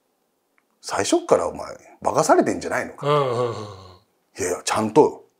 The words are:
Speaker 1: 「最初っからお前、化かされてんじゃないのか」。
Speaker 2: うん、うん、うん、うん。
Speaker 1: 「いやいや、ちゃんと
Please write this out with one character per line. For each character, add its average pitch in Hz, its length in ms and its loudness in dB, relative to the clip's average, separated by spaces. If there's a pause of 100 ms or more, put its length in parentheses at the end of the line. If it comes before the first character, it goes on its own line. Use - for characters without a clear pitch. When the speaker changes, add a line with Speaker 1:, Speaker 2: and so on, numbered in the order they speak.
(800)
Speaker 1:
「最 - 220 -4
初 - 140 2
っ 339 80 -2
か - 120 6
ら 90 100 0
お - 80 -8
前、 - 200 -14 (280)
化 - 100 0
か 139 100 2
さ 294 120 4
れ 359 80 4
て 101 100 -2
ん 85 60 -6
じ 82 80 -8
ゃ - 20 -6
な 120 120 -2
い 104 40 -6
の - 80 -12
か」。 - 140 -8
Speaker 2:
う 143 40 2
ん、 147 40 4
う - 20 4
ん、 131 200 0
う 123 40 0
ん、 120 80 -2
う - 20 -6
ん。 - 20 -6 (880)
Speaker 1:
「い - 20 -4
や 87 80 -2
い - 20 -2
や、 87 120 -6
ち - 100 -4
ゃ 107 80 -2
ん 110 120 -2
と - 320 4 (140)